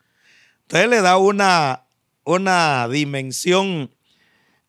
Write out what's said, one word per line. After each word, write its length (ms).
Entonces 260
le 120
da 160
una, 720
una 640
dimensión 1080